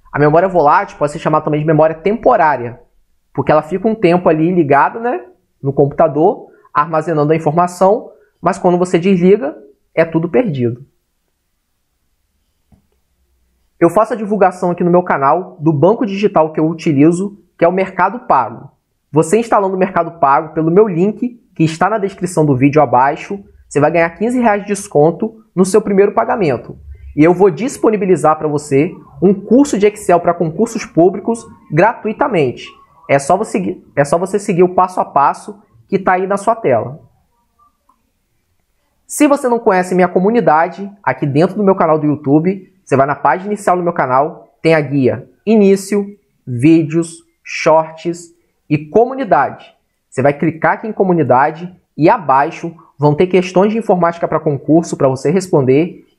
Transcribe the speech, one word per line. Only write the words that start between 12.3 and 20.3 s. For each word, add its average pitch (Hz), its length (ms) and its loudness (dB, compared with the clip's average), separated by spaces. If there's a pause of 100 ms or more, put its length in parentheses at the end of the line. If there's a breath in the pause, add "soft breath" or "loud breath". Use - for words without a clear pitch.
Eu 170 100 2
faço 214 240 0
a - 20 -4
divulgação 190 560 -2
aqui 175 120 -4
no 175 80 2
meu 180 120 4
canal 160 560 -2
do 156 120 0
banco 185 340 2
digital 196 460 0
que - 80 -6
eu 156 80 0
utilizo, 170 760 0 (160)
que - 60 0
é 165 40 4
o 180 40 2
Mercado 190 500 -2
Pago. 117 500 -2 (400)
Você 160 260 2
instalando 214 380 0
o 185 40 -4
Mercado 170 400 -2
Pago 151 340 0